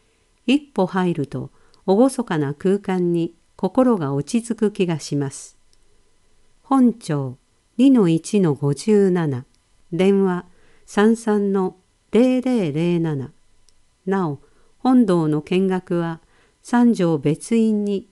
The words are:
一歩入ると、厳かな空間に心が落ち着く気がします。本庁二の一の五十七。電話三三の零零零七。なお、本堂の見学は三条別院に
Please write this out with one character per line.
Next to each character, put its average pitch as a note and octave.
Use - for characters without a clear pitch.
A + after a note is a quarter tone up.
一 C4+
歩 G3+
入 F3+
る C#3+
と、 C3
厳 A#3+
か F3
な C#3+
空 F#3+
間 F#3
に E3+
心 A#3+
が C#3
落 C#3+
ち -
着 G#3+
く G#3
気 F#3+
が F3
し -
ま C#3
す。 -
本 B3+
庁 C#3
二 C4
の A3+
一 E3
の D#3+
五 C#3+
十 G3+
七。 D3+
電 F#3+
話 F3+
三 A3
三 G#3
の F#3+
零 B3+
零 A#3
零 F3
七。 D3+
な F#3+
お、 C#3
本 B3+
堂 E3+
の D3+
見 F#3
学 F#3
は E3
三 A#3+
条 E3+
別 D#3
院 A3
に G3+